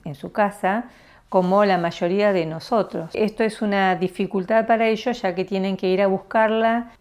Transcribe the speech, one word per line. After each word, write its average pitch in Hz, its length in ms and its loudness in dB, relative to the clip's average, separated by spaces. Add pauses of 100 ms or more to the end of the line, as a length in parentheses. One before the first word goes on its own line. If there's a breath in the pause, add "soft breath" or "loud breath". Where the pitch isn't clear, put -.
en 151 80 -10
su - 180 -14
casa, 202 580 -2 (400 loud breath)
como 190 360 4
la 190 120 4
mayoría 180 540 0
de 175 140 0
nosotros. 165 680 -4
Esto 214 300 0
es 220 180 -4
una 196 360 2
dificultad 190 680 -2
para 226 220 2
ellos, 220 340 -2
ya 180 140 -2
que 185 80 -2
tienen 190 320 -2
que 185 140 -2
ir 185 120 2
a 196 60 4
buscarla 226 920 0